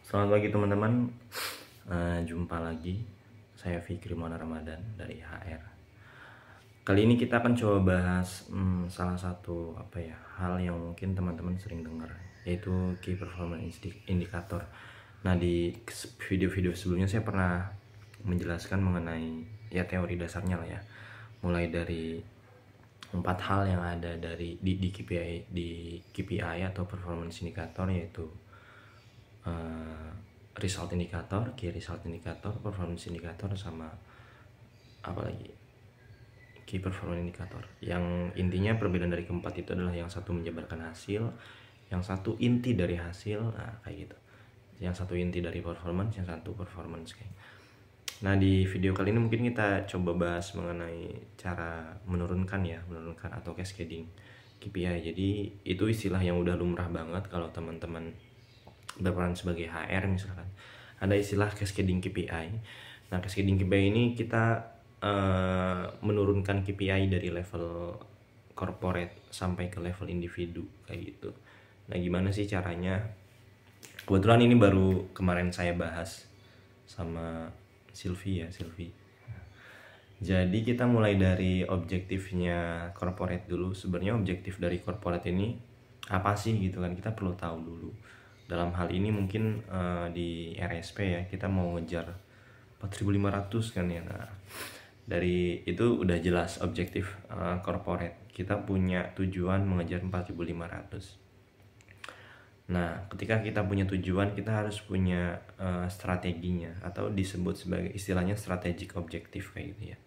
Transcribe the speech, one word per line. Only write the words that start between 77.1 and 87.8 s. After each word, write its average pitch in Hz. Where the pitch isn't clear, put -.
Sylvie 90
ya, 87
Sylvie. 82
Jadi, 92
kita 123
mulai 110
dari 92
objektifnya 87
corporate 90
dulu. 87
Sebenarnya 98
objektif 92
dari 87
corporate 87
ini 101
apa 98
sih 110
gitu 92
kan, 90
kita 98
perlu 90
tahu 82
dulu. 82